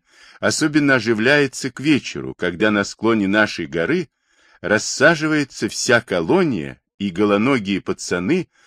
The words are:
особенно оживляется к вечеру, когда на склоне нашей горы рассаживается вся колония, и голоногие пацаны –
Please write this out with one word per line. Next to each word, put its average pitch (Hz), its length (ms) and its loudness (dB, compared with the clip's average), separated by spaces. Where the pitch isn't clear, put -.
особенно 147 560 2
оживляется 123 760 0
к - 100 -18
вечеру, 107 540 -2
когда 90 360 0
на 101 140 2
склоне 110 420 0
нашей 101 400 0
горы 85 420 -2
рассаживается 143 1040 0
вся 120 320 2
колония, 92 800 -2
и 101 120 -4
голоногие 101 680 0
пацаны – 95 680 -4